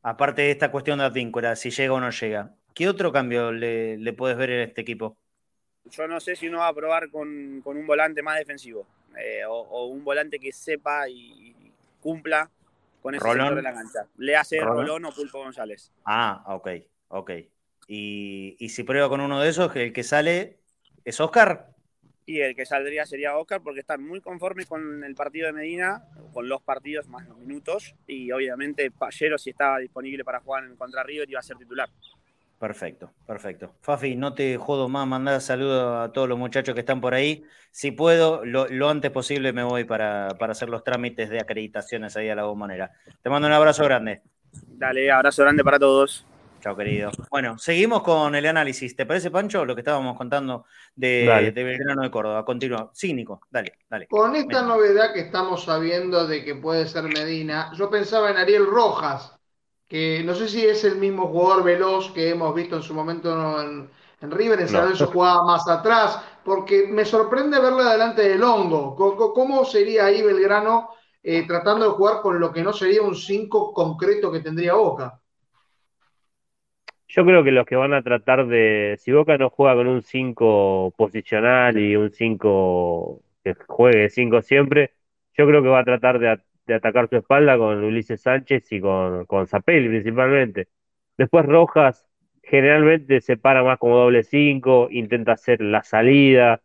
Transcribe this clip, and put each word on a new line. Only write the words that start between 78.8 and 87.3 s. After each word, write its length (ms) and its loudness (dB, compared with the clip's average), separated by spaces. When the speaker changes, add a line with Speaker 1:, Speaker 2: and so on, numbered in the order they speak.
Speaker 3:
si 120 -4
Boca 260 6
no 120 2
juega 260 4
con 120 2
un 140 0
cinco 960 2
posicional 800 2
y 180 2
un 160 2
cinco 1120 0
que 100 -2
juegue 420 6
cinco 320 2
siempre, 540 2
yo 100 6
creo 140 8
que 80 4
va 100 6
a 60 2
tratar 340 2
de 100 2
at-, 120 0
de 80 0
atacar 340 2
su 100 0
espalda 400 4